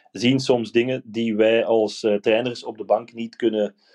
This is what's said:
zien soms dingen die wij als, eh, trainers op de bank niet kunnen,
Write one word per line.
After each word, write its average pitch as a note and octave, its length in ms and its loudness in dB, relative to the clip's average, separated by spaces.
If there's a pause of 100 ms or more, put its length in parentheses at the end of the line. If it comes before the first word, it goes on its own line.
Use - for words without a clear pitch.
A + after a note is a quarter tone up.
(120)
zien B2+ 280 0
soms A#2+ 320 0
dingen B2 320 0
die A2+ 320 -4
wij A2 280 4
als, A2 380 0
eh, G#2+ 120 2
trainers A#2 500 -2
op A#2 140 -10
de A2 60 -12
bank A2 280 -2
niet A2+ 240 -10
kunnen, G#2+ 380 0 (200)